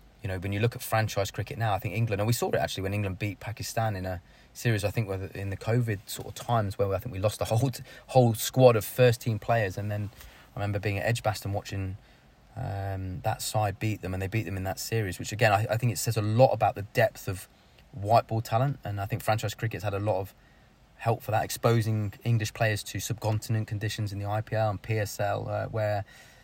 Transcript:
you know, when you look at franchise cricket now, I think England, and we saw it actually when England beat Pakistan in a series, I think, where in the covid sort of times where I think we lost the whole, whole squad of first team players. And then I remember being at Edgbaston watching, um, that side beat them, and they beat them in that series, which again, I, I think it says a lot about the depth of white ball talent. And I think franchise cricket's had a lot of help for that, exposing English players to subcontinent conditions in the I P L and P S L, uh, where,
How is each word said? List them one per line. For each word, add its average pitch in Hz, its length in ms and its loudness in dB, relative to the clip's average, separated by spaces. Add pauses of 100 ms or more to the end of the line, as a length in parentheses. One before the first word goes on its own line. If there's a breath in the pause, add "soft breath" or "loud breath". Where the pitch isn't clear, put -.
(220)
you 95 80 -4
know, 95 100 -4
when 98 140 -2
you 101 80 0
look 120 120 2
at - 80 -10
franchise 107 500 0
cricket - 260 -6
now, 110 160 0
I 92 60 0
think 87 140 -4
England, 104 280 0
and 104 60 2
we 117 40 4
saw - 200 0
it - 40 2
actually - 280 0
when 95 100 -2
England 98 260 -2
beat 104 220 -4
Pakistan 110 560 -2
in 92 80 -6
a 92 160 -4 (320 soft breath)
series, 107 320 0
I 98 60 0
think, 104 180 -2
where 95 260 -4
in 98 140 -6
the 95 80 -6
covid 113 480 0
sort - 240 -10
of - 60 -12
times 107 420 -2
where 98 160 0
I 92 60 0
think - 120 -10
we 95 80 -8
lost 104 200 0
the 92 60 0
whole, 123 260 2 (360 loud breath)
whole 120 280 6
squad 123 420 8
of 101 80 -2
first 123 340 4
team 110 180 -2
players. 107 400 0
And 104 140 -4
then 104 200 -4 (440 loud breath)
I - 40 -8
remember 101 200 -2
being 98 200 -2
at - 60 -2
Edgbaston 107 460 -2
watching, 98 460 -6 (580 soft breath)
um, 98 680 -6
that - 180 -2
side 104 380 -2
beat 107 220 -4
them, 90 120 -4
and 95 100 -2
they 95 40 -2
beat 110 160 -2
them 95 120 -6
in 92 80 -6
that 95 160 -4
series, 107 400 -4
which - 140 -8
again, 107 180 4
I, 104 200 6
I - 40 2
think 117 160 2
it 98 60 -2
says - 180 0
a 110 60 0
lot 107 320 6
about 107 220 2
the 98 80 -6
depth - 440 0
of 92 220 -8 (420 soft breath)
white 104 360 4
ball 110 120 -2
talent. 127 460 0
And 101 160 -4
I 101 60 -4
think - 160 -4
franchise 110 320 0
cricket's 101 280 -4
had 104 100 -2
a 98 60 -2
lot 98 220 0
of 95 120 -10 (640 soft breath)
help 117 240 0
for - 100 -6
that, 104 120 2
exposing 107 680 2 (100)
English 113 300 0
players 107 280 0
to - 180 -8
subcontinent 110 680 -2
conditions 104 460 -4
in 98 60 -6
the 98 60 -6
I 104 140 -2
P 107 160 -6
L 110 140 2
and 98 120 -4
P 110 180 -2
S 101 200 -4
L, 104 300 -2
uh, 104 160 -2
where, 104 400 -2 (380 loud breath)